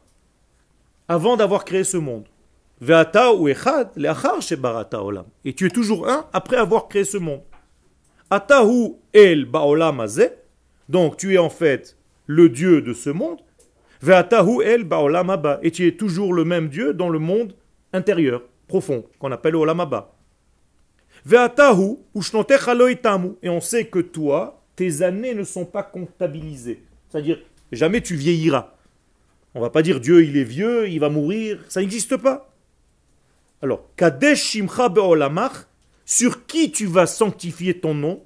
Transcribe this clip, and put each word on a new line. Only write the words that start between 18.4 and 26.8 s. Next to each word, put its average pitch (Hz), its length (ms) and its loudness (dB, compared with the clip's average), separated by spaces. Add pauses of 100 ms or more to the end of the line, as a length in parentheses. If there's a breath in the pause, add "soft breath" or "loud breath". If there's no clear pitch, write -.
profond, 143 380 -4 (120)
qu'on 139 140 -8
appelle 160 240 -2
olam 160 240 0
haba. 131 340 -6 (1120 soft breath)
Ve'ata 240 480 6
hu 196 240 0 (160)
ushnotecha 233 600 0
lo 247 140 4
itamu. 202 420 -2 (100)
Et 175 80 -6
on 170 100 -4
sait 226 280 -4
que 185 100 -6
toi, 165 680 -4 (120)
tes 170 260 -4
années 202 320 -2
ne 202 100 -8
sont 180 220 -10
pas 202 160 -10
comptabilisées. 156 1000 -12 (260)